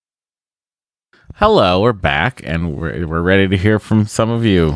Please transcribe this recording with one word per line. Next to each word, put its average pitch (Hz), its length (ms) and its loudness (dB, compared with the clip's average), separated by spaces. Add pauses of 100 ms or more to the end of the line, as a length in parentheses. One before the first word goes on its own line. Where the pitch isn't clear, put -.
(1400)
Hello, 113 460 2
we're 120 120 2
back, 82 500 -4
and 82 320 -6
we're, 78 320 -6
we're 80 140 -4
ready 95 260 2
to 95 100 0
hear 104 220 0
from 107 260 0
some 110 240 -2
of 117 140 -2
you, 87 320 2